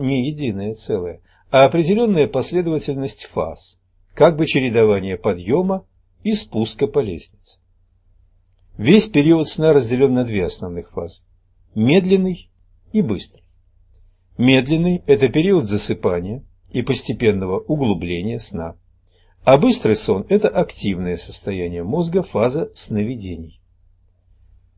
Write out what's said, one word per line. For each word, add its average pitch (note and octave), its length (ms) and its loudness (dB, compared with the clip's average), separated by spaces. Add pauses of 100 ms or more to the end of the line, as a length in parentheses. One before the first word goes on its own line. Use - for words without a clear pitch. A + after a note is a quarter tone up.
не C3+ 240 0
единое A2 420 -6
целое, F2+ 480 -6 (300)
а C3 140 6
определенная E3+ 600 2
последовательность C#3+ 1000 -4
фаз, - 560 -8 (340)
как D#3 220 4
бы D3+ 100 0
чередование G#2+ 720 2
подъема G2 720 -2 (360)
и G#3+ 120 -2
спуска A2+ 520 -4
по C#3+ 140 0
лестнице. - 600 -10 (1200)
Весь G#3 300 6
период D#3 400 4
сна D#3 240 2
разделен B2+ 420 2
на B2 100 0
две G#2 200 -2
основных F2 460 -10
фазы: - 320 -12 (520)
медленный F3+ 760 0 (420)
и G#3+ 100 2
быстрый. - 420 -6 (920)
Медленный — D3+ 680 2
это C3+ 220 4
период D#3+ 360 2
засыпания G2+ 800 -4 (280)
и B2+ 100 -4
постепенного G#2+ 760 -2
углубления G2+ 800 -4
сна. E2 380 -10 (680)
А C3+ 140 8
быстрый F3+ 380 2
сон — G2 320 -2
это G#3 200 2
активное F2+ 680 -4
состояние F2 680 -8
мозга, E3 380 -2
фаза B2+ 520 -2
сновидений. G2+ 840 -8 (1160)